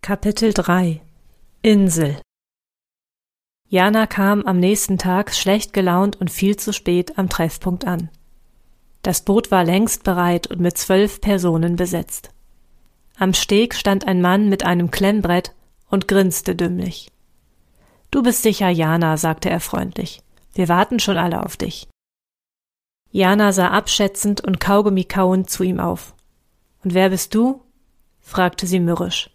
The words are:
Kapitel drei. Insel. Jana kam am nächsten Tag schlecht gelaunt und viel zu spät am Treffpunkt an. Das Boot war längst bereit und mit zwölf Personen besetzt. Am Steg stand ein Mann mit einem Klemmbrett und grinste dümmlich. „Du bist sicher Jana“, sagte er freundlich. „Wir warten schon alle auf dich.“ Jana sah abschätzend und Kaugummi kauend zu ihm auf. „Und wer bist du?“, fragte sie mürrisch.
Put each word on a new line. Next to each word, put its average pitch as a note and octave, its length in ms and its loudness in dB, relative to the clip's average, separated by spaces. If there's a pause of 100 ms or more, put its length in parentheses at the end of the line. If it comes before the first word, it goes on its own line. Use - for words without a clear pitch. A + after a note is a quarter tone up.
Kapitel G#3 480 -2
drei. F3+ 480 0 (600)
Insel. E3 580 2 (1500)
Jana G#3 360 2
kam G3+ 380 0
am F3+ 160 2
nächsten G3 380 2
Tag F#3 360 0
schlecht G#3 380 0
gelaunt F#3 480 2
und F3+ 100 -2
viel G3+ 260 0
zu G3+ 180 -6
spät F3 420 -2
am F#3+ 140 -2
Treffpunkt F3+ 560 -4
an. E3+ 240 -6 (880)
Das - 220 -2
Boot G#3 280 0
war F#3 140 2
längst F#3+ 400 0
bereit F3 420 0
und F3 140 -8
mit F3 160 0
zwölf G3+ 460 0
Personen F3 540 0
besetzt. F3 520 -6 (880)
Am F#3+ 160 2
Steg A3 420 2
stand G3 320 0
ein F#3 140 2
Mann G3 300 4
mit G3 120 0
einem F3 280 0
Klemmbrett F#3+ 640 0 (340)
und G3 180 -2
grinste F#3 480 0
dümmlich. F3 560 -6 (1000)
„Du C#4 120 0
bist A#3+ 200 0
sicher G3+ 260 2
Jana“, E3 480 2
sagte D#3+ 320 -2
er E3+ 120 -2
freundlich. - 600 -8 (320)
„Wir F3+ 160 -2
warten G3+ 320 2
schon G3 160 0
alle E3+ 260 -2
auf - 140 -10
dich.“ - 320 -10 (1200)
Jana G3 420 2
sah F#3 180 2
abschätzend G3+ 720 -2
und F#3+ 180 -2
Kaugummi G3+ 440 2
kauend F#3 440 0
zu - 140 -4
ihm F3+ 180 -2
auf. F3 340 -6 (680)
„Und F#3 80 -2
wer F#3 160 4
bist F#3 260 -4
du?“, B3+ 280 0 (580)
fragte - 460 -2
sie F3+ 140 0
mürrisch. E3+ 540 -2